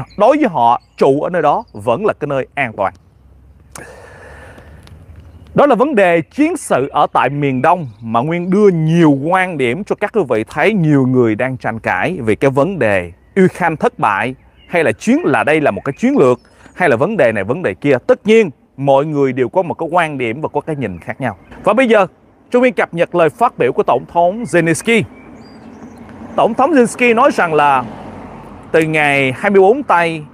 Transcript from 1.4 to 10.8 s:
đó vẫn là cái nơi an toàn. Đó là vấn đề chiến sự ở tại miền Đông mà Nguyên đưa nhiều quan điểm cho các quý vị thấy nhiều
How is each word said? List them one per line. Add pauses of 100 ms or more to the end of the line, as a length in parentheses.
đó (100)
vẫn
là
cái
nơi
an
toàn. (2500)
Đó
là
vấn
đề
chiến
sự
ở
tại
miền
Đông (140)
mà
Nguyên
đưa
nhiều
quan
điểm
cho
các
quý
vị
thấy
nhiều